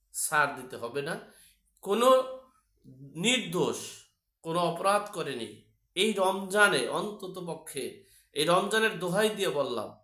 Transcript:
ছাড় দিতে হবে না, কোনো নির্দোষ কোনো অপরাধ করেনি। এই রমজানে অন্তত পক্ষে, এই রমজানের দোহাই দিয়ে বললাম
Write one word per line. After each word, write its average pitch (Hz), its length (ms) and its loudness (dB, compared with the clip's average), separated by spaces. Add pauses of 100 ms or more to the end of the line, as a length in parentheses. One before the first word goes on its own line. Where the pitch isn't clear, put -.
(120)
ছাড় 139 500 0
দিতে 123 140 -12
হবে 120 260 -6
না, 170 180 -6 (600)
কোনো 254 600 4 (760)
নির্দোষ 170 600 0 (680)
কোনো 165 180 -2
অপরাধ 196 520 0
করেনি। 131 520 -8 (300)
এই 208 180 2
রমজানে 190 760 2
অন্তত 185 580 -6
পক্ষে, 147 580 -10 (280)
এই 147 120 0
রমজানের 196 540 2
দোহাই 185 300 2
দিয়ে 190 200 -2
বললাম 123 560 -4